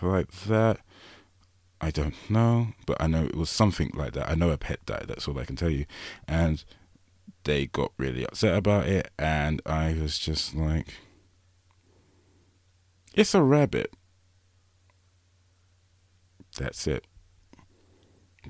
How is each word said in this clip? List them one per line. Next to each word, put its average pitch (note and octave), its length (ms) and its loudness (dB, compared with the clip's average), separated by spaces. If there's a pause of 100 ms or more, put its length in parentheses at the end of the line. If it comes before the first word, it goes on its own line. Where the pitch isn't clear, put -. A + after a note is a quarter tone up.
like F2+ 300 0 (160)
that. A2 340 2 (1000)
I D#2+ 120 -2
don't - 380 -4
know, A#2 440 2 (120)
but - 160 -2
I E2 60 2
know D#2+ 160 2
it - 120 -4
was D#2+ 140 -2
something G2 440 2
like C#2+ 200 -6
that. - 160 -4
I D#2+ 60 0
know E2+ 140 4
a D2+ 80 2
pet - 280 -8
died, - 220 -8
that's - 200 -8
all C#2 120 -4
I A#1+ 60 -8
can C2 100 -8
tell E2+ 140 0
you. D2 160 0 (420)
And D#2+ 360 2 (840)
they C#2+ 220 2
got - 300 -4
really B1+ 280 -4
upset F#2+ 300 0
about G#2 320 2
it, F#2 300 0
and D#2 480 0
I D#2+ 280 0
was D#2 260 -2
just - 360 -4
like, D#2 400 0 (2250)
"It's - 200 4
a F#3+ 80 6
rabbit." C#3 520 4 (2750)
That's - 280 -8
it. C#2+ 200 -4 (1400)